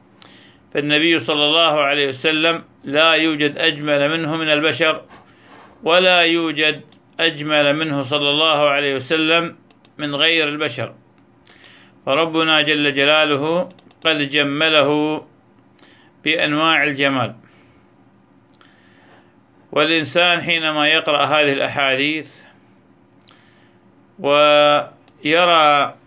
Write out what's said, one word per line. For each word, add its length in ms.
فالنبي 460
صلى 240
الله 380
عليه 260
وسلم 560
لا 300
يوجد 440
أجمل 600
منه 180
من 120
البشر، 540
ولا 380
يوجد 600
أجمل 560
منه 280
صلى 260
الله 400
عليه 260
وسلم 600
من 180
غير 320
البشر، 460
فربنا 560
جل 320
جلاله 760
قد 220
جمله 960
بأنواع 600
الجمال. 520
والإنسان 680
حينما 460
يقرأ 360
هذه 300
الأحاديث 840
ويرى 1800